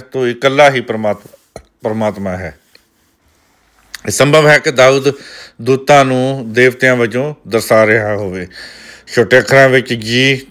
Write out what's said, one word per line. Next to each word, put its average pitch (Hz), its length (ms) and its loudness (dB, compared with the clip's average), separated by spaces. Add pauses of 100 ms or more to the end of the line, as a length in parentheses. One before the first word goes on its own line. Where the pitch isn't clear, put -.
(120)
"ਤੂੰ 131 180 -4
ਇਕੱਲਾ 135 400 2
ਹੀ 131 120 -2
ਪਰਮਾਤਮਾ, - 800 -8 (220)
ਪਰਮਾਤਮਾ 107 480 -6
ਹੈ।" 90 260 -12 (1500)
ਇਹ 107 60 -6
ਸੰਭਵ 147 360 4
ਹੈ 151 120 4
ਕਿ 156 120 -2
ਦਾਊਦ 135 420 2 (480)
ਦੂਤਾਂ 135 440 2
ਨੂੰ 131 480 -4
ਦੇਵਤਿਆਂ 127 420 2
ਵਜੋਂ 123 380 -4 (140)
ਦਰਸਾ 110 400 2
ਰਿਹਾ 107 280 0
ਹੋਵੇ। 92 320 -8 (600)
ਛੋਟੇ 123 320 2
ਅੱਖਰਾਂ 135 300 2
ਵਿੱਚ 127 240 0
ਜੀ 127 580 -2